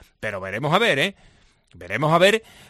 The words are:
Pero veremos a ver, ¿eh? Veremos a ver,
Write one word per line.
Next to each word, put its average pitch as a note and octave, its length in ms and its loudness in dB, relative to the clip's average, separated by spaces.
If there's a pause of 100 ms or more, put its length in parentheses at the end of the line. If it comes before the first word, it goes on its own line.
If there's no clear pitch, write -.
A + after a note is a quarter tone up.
(200)
Pero G2+ 200 -8
veremos G#2 360 -6
a - 20 4
ver, G3+ 220 0
¿eh? F#3+ 160 -2 (580)
Veremos G#2 380 -4
a E3+ 60 4
ver, G3+ 260 4 (260)